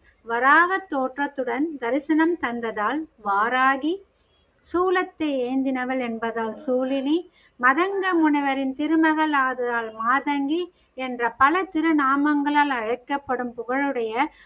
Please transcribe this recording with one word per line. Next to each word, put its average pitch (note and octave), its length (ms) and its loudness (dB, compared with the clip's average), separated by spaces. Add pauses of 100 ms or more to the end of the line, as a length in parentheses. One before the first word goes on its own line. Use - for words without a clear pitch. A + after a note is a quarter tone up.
(220)
வராக D4 680 2
தோற்றத்துடன் C4+ 880 -4
தரிசனம் D4+ 600 2
தந்ததால் A#3 680 -4 (180)
வாராகி, C4 760 2 (580)
சூலத்தை F4+ 800 -2
ஏந்தினவள் C4 600 -2
என்பதால் A3+ 540 -4
சூலினி, C4+ 760 -2 (300)
மதங்க F#4 540 2
முனிவரின் C#4 600 2
திருமகள் D#4 600 2
ஆதலால் A#3+ 600 -2
மாதங்கி C#4 760 -2 (220)
என்ற A#3+ 380 -4
பல D#4 320 2
திருநாமங்களால் D4 1080 2
அழைக்கப்படும் B3 840 -4
புகழுடைய B3 720 -4 (200)